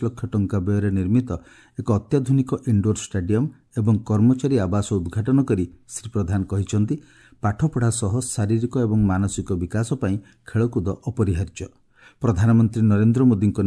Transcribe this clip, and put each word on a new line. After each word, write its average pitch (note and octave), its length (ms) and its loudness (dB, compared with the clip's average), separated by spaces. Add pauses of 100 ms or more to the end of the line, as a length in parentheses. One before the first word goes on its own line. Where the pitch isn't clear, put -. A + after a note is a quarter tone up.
ଲକ୍ଷ A#2 240 -6
ଟଙ୍କା G2+ 340 -2
ବ୍ୟୟରେ G2+ 320 0
ନିର୍ମିତ G2+ 380 0 (480)
ଏକ A#2 100 -8 (100)
ଅତ୍ୟାଧୁନିକ C3 520 0 (180)
ଇଣ୍ଡୋର G#2+ 280 2
ଷ୍ଟାଡିୟମ G2+ 480 -2 (320)
ଏବଂ A2 180 2 (100)
କର୍ମଚାରୀ B2+ 520 2 (100)
ଆବାସ G2 260 0
ଉଦ୍ଘାଟନ G#2 520 0
କରି G#2 200 0 (240)
ଶ୍ରୀ - 240 -14
ପ୍ରଧାନ G2 320 -2
କହିଛନ୍ତି, G#2 500 -2 (460)
ପାଠପଢ଼ା A#2+ 500 0 (100)
ସହ G2 120 -2 (140)
ଶାରୀରିକ A2+ 480 -2 (100)
ଏବଂ G#2+ 200 2
ମାନସିକ F#2+ 440 0 (140)
ବିକାଶ G#2 340 -4
ପାଇଁ G2+ 200 -2 (300)
ଖେଳକୁଦ A2 420 -2 (180)
ଅପରିହାର୍ଯ୍ୟ। F#2 600 -4 (540)
ପ୍ରଧାନମନ୍ତ୍ରୀ A2+ 640 2
ନରେନ୍ଦ୍ର A2 420 4
ମୋଦିଙ୍କ G#2+ 420 2